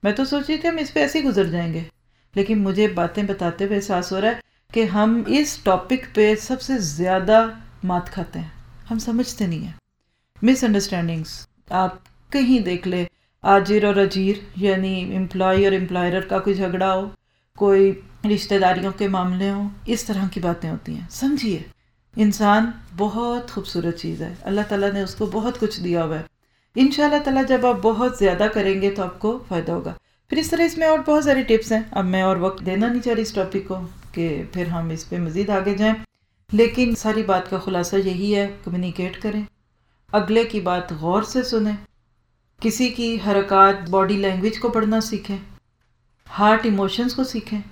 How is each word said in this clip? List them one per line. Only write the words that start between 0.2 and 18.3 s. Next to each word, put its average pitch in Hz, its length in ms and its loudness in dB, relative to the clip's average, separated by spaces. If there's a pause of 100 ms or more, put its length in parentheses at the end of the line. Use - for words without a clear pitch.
सोच 285 240 -2
रही 311 100 -2
थी 339 100 -2
हम 330 100 -2
इस 294 120 -6
पे 311 100 0
ऐसे 285 180 0
ही 294 60 -2
गुजर 196 240 2
जाएंगे, 165 360 -4 (500)
लेकिन 202 240 0
मुझे 196 320 2
बातें 175 360 -2
बताते 196 380 -2
हुए 202 100 0
एहसास 190 380 -2
हो 190 60 -2
रहा 208 120 2
है 233 100 -6 (300)
कि 226 180 2
हम 214 300 2 (120)
इस 294 340 0
topic 196 500 0
पे 214 240 6
सबसे 254 420 -4
ज़्यादा 180 600 4 (440)
मात 180 240 -2
खाते 170 300 -10
हैं, 160 140 -10 (360)
हम 226 120 -4
समझते 233 460 -2
नहीं 160 160 -4
हैं। 165 160 -12 (640)
misunderstandings 196 1040 0 (240)
आप 185 300 0 (300)
कहीं 254 300 4
देख 180 240 -4
ले, 180 200 -2 (380)
आजिर 202 420 4
और 196 120 2
अजीर 190 480 0 (120)
यानी 190 360 0 (200)
employee 190 520 2
और 190 80 4
employer 180 480 0
का 190 160 -2
कोई 196 160 0
झगड़ा 185 380 0
हो, 196 200 -2 (460)
कोई 196 320 6 (360)
रिश्तेदारियों 190 680 2